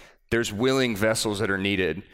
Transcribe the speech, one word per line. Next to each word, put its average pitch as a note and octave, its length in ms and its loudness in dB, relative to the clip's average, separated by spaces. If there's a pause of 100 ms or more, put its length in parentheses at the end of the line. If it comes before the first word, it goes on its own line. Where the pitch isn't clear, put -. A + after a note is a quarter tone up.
(300)
there's A2+ 240 0
willing B2+ 420 2
vessels G#2+ 440 0
that G#2 100 -2
are G2 80 0
needed. F#2+ 460 0 (100)